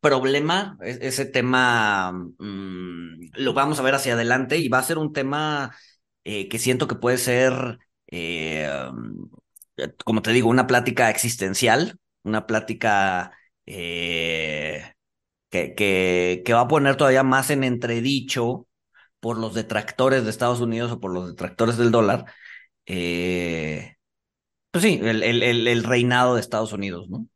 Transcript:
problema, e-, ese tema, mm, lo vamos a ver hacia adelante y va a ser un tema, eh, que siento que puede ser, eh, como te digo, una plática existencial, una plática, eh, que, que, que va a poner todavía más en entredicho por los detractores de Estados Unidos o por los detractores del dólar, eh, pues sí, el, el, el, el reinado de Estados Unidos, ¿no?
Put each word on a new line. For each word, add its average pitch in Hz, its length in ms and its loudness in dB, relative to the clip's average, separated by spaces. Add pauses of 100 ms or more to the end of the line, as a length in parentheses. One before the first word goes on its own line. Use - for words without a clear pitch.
problema, 147 800 2
e-, 117 160 -8 (100)
ese 131 180 -4
tema, 117 840 2
mm, 90 1200 -10
lo 127 200 -2
vamos 143 240 0
a 131 40 -2
ver 131 120 4
hacia 135 200 0
adelante 123 440 0
y 156 100 0
va 127 100 4
a 131 40 2
ser 165 160 -2
un 151 140 -2
tema, 143 640 -4 (500)
eh, 98 240 -8
que 113 100 -6
siento 127 300 2
que 117 80 -4
puede 123 220 0
ser, 123 600 0 (300)
eh, 80 600 -6 (1400)
como 110 180 0
te 110 100 0
digo, 120 160 6
una 120 180 4
plática 123 440 2
existencial, 117 880 0 (240)
una 107 240 -4
plática, 101 840 0 (340)
eh, 82 1300 -6 (580)
que, 87 240 -4
que, 90 720 2
que 117 80 2
va 117 80 6
a 120 80 2
poner 139 280 4
todavía 135 260 4
más 131 280 2
en 135 140 0
entredicho 123 1040 -2 (520)
por 113 180 -4
los 110 160 -6
detractores 117 720 2
de 107 60 -2
Estados 120 300 0
Unidos 117 320 -2
o 110 80 -8
por 95 120 -6
los 90 160 -4
detractores 113 500 -2
del 117 120 6
dólar, 113 360 4 (600)
eh, 87 1120 -4 (720)
pues 175 140 0
sí, 196 180 2
el, 110 200 0
el, 117 200 2
el, 117 240 2
el 117 180 2
reinado 123 500 4
de 110 80 0
Estados 107 320 -4
Unidos, 98 340 -8
¿no? 101 260 -10